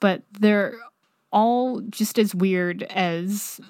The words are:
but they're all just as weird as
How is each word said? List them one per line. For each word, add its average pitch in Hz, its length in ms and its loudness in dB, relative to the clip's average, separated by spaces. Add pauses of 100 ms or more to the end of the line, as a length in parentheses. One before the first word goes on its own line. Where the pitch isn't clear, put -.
but 190 220 2 (140)
they're 208 380 2 (560)
all 240 580 2
just 214 300 -2
as 208 160 2
weird 180 480 0
as 180 760 -4 (100)